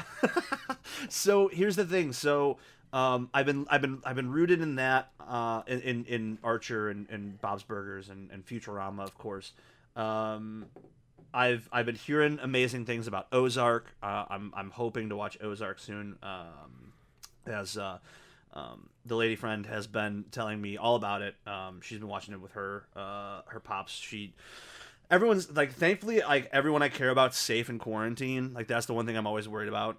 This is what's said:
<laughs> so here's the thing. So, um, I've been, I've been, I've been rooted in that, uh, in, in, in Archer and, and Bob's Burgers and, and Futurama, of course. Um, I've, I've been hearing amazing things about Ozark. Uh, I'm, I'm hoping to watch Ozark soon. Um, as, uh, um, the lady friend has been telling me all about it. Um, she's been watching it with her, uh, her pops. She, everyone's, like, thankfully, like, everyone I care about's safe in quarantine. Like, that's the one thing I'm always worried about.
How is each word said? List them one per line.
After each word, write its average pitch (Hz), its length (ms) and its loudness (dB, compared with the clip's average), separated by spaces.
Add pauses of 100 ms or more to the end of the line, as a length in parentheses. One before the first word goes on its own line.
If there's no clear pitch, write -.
(200)
<laughs> - 880 -2
so 196 400 6
here's 185 280 2
the 202 100 2
thing. 165 260 2
So, 143 460 2 (340)
um, 127 400 2
I've 139 140 4
been, 143 240 0
I've 143 100 6
been, 135 240 0
I've 131 120 -4
been 127 140 -2
rooted 170 300 6
in 156 160 0
that, 131 340 4 (160)
uh, 117 400 -2
in, 127 140 -2
in, 120 260 -2
in 110 360 -4
Archer 113 480 -2
and, 101 180 -8
and 101 320 -10
Bob's 101 220 -4
Burgers 98 480 -8
and, 98 200 -16
and 95 140 -16
Futurama, 101 580 -6
of 95 140 -10
course. 98 360 -10 (440)
Um, 110 680 -4 (680)
I've, 123 400 4
I've 117 140 2
been 117 80 0
hearing 147 480 4
amazing 127 440 2
things 117 200 -2
about 98 260 -4
Ozark. 120 540 6 (160)
Uh, 101 260 -2
I'm, 98 260 -8
I'm 98 160 -8
hoping 113 400 -4
to 101 60 -4
watch 104 240 -6
Ozark 104 380 -6
soon. 104 440 -10
Um, 76 720 -14 (540)
as, 104 320 -6
uh, 95 200 -6 (540)
um, 58 360 -12 (180)
the 117 100 -2
lady 113 200 4
friend 107 300 -4
has 107 200 -4
been 104 460 -2
telling 107 280 -4
me 101 160 -4
all 117 200 4
about 101 260 0
it. 101 140 -6 (100)
Um, 95 360 -10
she's 110 180 -12
been 107 80 -10
watching 101 260 -8
it 92 60 -12
with 95 120 -18
her, 101 320 -6 (120)
uh, 98 500 -8
her 113 140 -12
pops. 98 320 -6
She, 104 420 -10 (720)
everyone's, 190 440 6
like, 143 200 2
thankfully, 202 480 0
like, 143 320 2
everyone 147 300 4
I 143 60 6
care 131 220 0
about's 131 280 6
safe 117 320 0
in 117 80 -6
quarantine. 127 760 -2
Like, 120 140 -8
that's 117 200 0
the 120 80 -2
one 113 120 0
thing 117 100 -2
I'm 107 120 0
always 107 200 -2
worried 107 200 -4
about. 107 300 -2